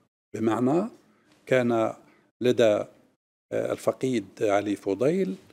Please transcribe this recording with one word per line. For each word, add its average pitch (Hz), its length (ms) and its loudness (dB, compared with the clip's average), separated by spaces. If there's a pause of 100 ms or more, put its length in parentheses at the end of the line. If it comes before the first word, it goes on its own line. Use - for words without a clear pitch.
(340)
بمعنى 123 560 0 (560)
كان 120 480 2 (480)
لدى، 113 420 4 (680)
آه، 113 200 -4
الفقيد 117 540 -2 (160)
علي 101 340 0
فضيل 127 600 -2 (180)